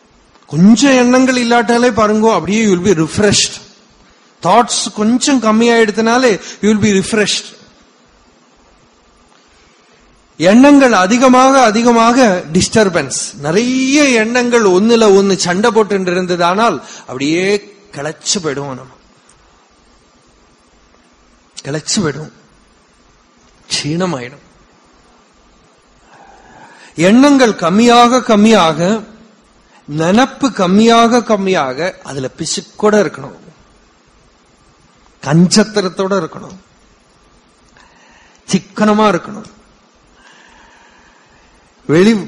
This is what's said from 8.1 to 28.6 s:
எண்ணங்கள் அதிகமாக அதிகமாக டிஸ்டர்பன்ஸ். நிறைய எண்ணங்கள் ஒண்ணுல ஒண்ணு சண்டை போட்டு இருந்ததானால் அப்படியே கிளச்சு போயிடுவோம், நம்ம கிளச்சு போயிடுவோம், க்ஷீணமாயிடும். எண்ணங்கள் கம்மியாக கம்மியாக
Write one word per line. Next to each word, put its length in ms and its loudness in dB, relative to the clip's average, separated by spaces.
எண்ணங்கள் 520 6
அதிகமாக 680 2
அதிகமாக 840 2
டிஸ்டர்பன்ஸ். 680 -2
நிறைய 600 -2
எண்ணங்கள் 600 0
ஒண்ணுல 480 2
ஒண்ணு 240 2
சண்டை 360 -2
போட்டு 260 0
இருந்ததானால் 840 -2
அப்படியே 760 -6
கிளச்சு 520 -8
போயிடுவோம், 320 -8
நம்ம 200 -20
கிளச்சு 340 -8
போயிடுவோம், 380 -6
க்ஷீணமாயிடும். 760 -8
எண்ணங்கள் 560 4
கம்மியாக 760 2
கம்மியாக 760 2